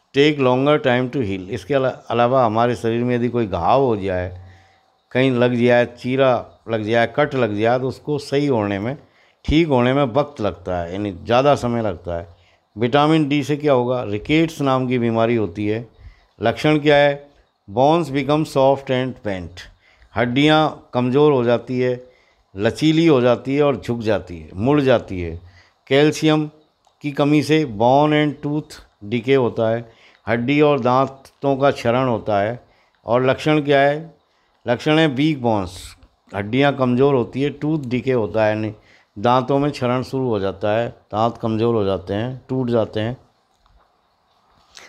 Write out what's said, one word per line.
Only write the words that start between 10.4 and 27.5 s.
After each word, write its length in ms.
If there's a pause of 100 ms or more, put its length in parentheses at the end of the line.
लगता 420
है, 100
यानी 200
ज़्यादा 420
समय 280
लगता 360
है। 100 (500)
विटामिन 500
डी 140
से 140
क्या 160
होगा, 300
रिकेट्स 580
नाम 280
की 100
बीमारी 380
होती 300
है। 220 (540)
लक्षण 360
क्या 180
है, 340 (400)
bones 420
become 320 (120)
soft 280
and 280 (140)
bent, 340 (560)
हड्डियाँ 760
कमज़ोर 380
हो 120
जाती 360
है, 280 (480)
लचीली 500
हो 140
जाती 360
है 60
और 180
झुक 180
जाती 400
है, 160
मुड़ 260
जाती 400
है। 200 (480)
कैल्शियम 600 (520)
की 100
कमी 300
से 220